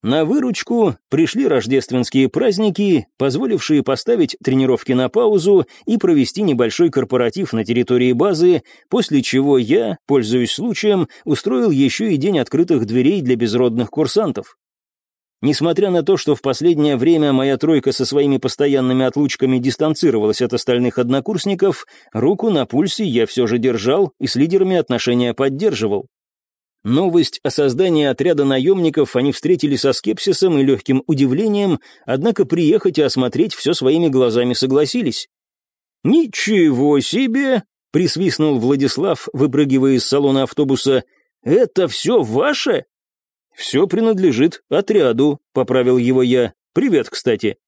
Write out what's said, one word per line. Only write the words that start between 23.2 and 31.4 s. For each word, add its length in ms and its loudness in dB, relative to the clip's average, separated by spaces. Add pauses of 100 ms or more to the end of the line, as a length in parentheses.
все 220 -2
же 100 0
держал 640 0
и 80 -4
с 80 -4
лидерами 400 2
отношения 580 0
поддерживал. 720 -2 (800)
Новость 560 0
о 80 -4
создании 560 0
отряда 400 0
наемников 720 0
они 160 0
встретили 440 -2
со 160 0
скепсисом 680 0
и 40 2
легким 440 0
удивлением, 720 0 (260)